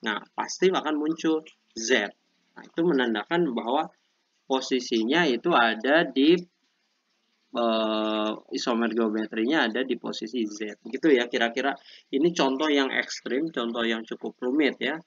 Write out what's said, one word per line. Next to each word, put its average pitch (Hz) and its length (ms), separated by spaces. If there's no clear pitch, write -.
Nah, 104 320
pasti 180 400
akan 151 240
muncul 156 480
Z. 113 320
Nah, 113 80
itu - 160
menandakan 139 720
bahwa 117 320
posisinya 131 800
itu 127 240
ada 127 560
di, 143 240
eh, 110 800
isomer 117 480
geometrinya 113 720
ada 120 160
di 127 160
posisi 117 480
Z. 104 320
Begitu 127 400
ya, 120 80
kira-kira 127 480
ini 156 240
contoh 135 320
yang 143 240
ekstrim, 123 640
contoh 117 320
yang 113 160
cukup 120 400
rumit 127 400
ya. 135 260